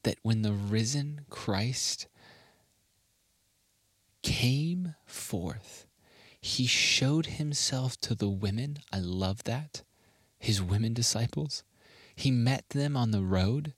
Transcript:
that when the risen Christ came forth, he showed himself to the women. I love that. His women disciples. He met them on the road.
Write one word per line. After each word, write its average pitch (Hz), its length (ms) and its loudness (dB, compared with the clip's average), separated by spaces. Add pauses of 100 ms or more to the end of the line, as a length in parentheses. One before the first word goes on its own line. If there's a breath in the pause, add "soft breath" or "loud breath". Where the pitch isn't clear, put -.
that 107 220 0
when 110 180 2
the 107 100 2
risen 113 760 -2
Christ - 760 -2 (2250 loud breath)
came 151 720 2 (100)
forth, - 800 -8 (560 loud breath)
he - 240 -2
showed 143 600 4
himself 139 760 -2
to - 140 -2
the 104 140 0
women. 107 500 -2 (120)
I 104 80 -4
love 92 440 -2
that. 135 400 -6 (560 soft breath)
His 104 200 0
women 101 340 0
disciples. 120 720 -2 (520 loud breath)
He - 160 2
met 127 380 2
them 143 280 0
on 120 140 4
the 104 100 4
road. 98 560 2